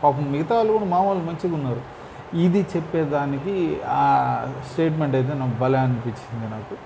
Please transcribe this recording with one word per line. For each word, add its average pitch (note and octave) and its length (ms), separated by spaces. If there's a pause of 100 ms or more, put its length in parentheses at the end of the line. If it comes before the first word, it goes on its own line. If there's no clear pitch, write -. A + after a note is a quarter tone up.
పాపం C#3+ 280
మిగతా D#3+ 240
వాళ్ళు A3 160
కూడా G#3+ 120
మామూలు F#3+ 340
మంచిగా E3 360
ఉన్నారు. B2+ 260 (560)
ఇది F3 300 (100)
చెప్పేదానికి D3+ 1080
ఆ C3+ 500 (360)
స్టేట్మెంట్ D#3 420
అయితే C3 200
నాకు C3 160
భలే C3 280
అనిపించింది A#2 720
నాకు. G#2+ 360